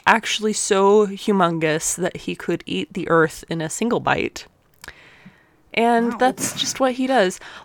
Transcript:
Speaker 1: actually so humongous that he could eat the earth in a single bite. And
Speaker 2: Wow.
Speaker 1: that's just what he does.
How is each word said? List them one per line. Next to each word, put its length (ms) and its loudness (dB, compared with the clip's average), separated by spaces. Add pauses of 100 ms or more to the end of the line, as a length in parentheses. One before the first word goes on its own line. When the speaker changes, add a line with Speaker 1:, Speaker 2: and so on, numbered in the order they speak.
Speaker 1:
actually 460 2
so 540 4
humongous 920 0
that 200 -4
he 180 -8
could 300 -6
eat 280 -6
the 160 -6
earth 400 2
in 120 -4
a 80 -6
single 300 -2
bite. 460 -4 (1300)
And 400 2
Speaker 2:
Wow. 40 -8
Speaker 1:
that's 420 -2
just 220 -6
what 120 2
he 140 -2
does. 320 2 (260)